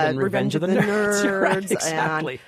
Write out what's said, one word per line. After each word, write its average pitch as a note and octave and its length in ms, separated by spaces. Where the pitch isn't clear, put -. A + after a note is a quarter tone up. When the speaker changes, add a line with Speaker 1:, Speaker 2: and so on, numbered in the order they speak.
Speaker 1:
uh, D#3 40
Speaker 2:
and D#3 100
Revenge G3 360
of D3+ 60
the F3 60
Speaker 1:
Revenge G3 180
of - 20
the G3+ 60
Speaker 2:
Nerds. G3+ 480
<laughs> - 0
Right, F#3+ 160
Speaker 1:
Nerds G3 140
Speaker 2:
exactly. D#3 760